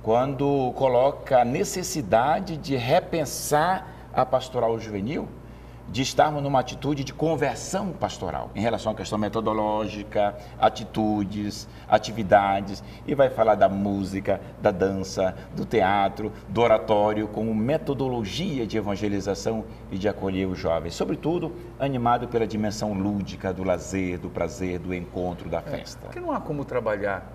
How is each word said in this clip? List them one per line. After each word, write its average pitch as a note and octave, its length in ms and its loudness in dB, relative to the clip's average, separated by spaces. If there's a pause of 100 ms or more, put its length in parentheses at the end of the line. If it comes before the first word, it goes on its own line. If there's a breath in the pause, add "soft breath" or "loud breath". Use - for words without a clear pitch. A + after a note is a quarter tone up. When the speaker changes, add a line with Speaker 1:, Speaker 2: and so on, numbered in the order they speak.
Speaker 1:
quando C3+ 720 2
coloca C3 640 4
a A#2+ 40 6
necessidade D#3 1120 0
de C3+ 180 -2
repensar D#3 1120 0 (260 loud breath)
a C3 120 4
pastoral A#2 540 0
juvenil, G#2+ 480 -4 (600 loud breath)
de G2 140 -2
estarmos D3 400 2
numa C#3 180 2
atitude C3+ 440 -4
de B2+ 100 -8
conversão D#3 800 -2
pastoral, D2+ 640 -4
em - 60 -6
relação A2 300 0
à G#2 40 -2
questão G2+ 240 -4
metodológica, G#2+ 1160 0 (240 loud breath)
atitudes, G#2 1080 0 (200 loud breath)
atividades, G2+ 960 4 (240 loud breath)
e - 80 0
vai C3 140 6
falar A2+ 260 6
da G2+ 140 6
música, G2 680 0 (220 loud breath)
da G#2 100 4
dança, F#2+ 640 0 (200 loud breath)
do G2+ 100 -4
teatro, G2+ 680 2 (180 loud breath)
do G2+ 120 2
oratório, G#2+ 680 4
como A2 260 -2
metodologia B2+ 1120 -2
de A2 100 -2
evangelização G2+ 880 -2 (280 loud breath)
e G2 60 -6
de F#2+ 100 0
acolher F#2+ 380 0
os F#2 120 -2
jovens, E2 360 0
sobretudo D#3+ 580 -2 (280 loud breath)
animado B2 480 2
pela A#2 180 2
dimensão G#2 480 -2
lúdica, F#2+ 600 -2
do F#2 100 -6
lazer, F2+ 560 0
do E2+ 100 -8
prazer, F2+ 500 -4
do F2 140 -4
encontro, F2 560 -6
da E2 100 -2
Speaker 2:
É, - 20 -8
Speaker 1:
festa. - 440 -10
Speaker 2:
porque - 140 -12
não F4 120 -4
há B3 80 -2
como D3 260 -6
trabalhar G2+ 680 -2